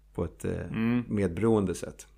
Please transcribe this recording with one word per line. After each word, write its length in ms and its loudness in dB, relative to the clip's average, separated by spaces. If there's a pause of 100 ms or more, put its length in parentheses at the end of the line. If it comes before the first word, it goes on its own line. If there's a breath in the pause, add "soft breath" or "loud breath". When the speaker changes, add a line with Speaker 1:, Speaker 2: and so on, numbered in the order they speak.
(140)
Speaker 1:
på 100 -2
ett, 200 -10
eh, 160 -2
Speaker 2:
Mm. 480 -2
Speaker 1:
medberoende 680 2
sätt. 320 -12 (120)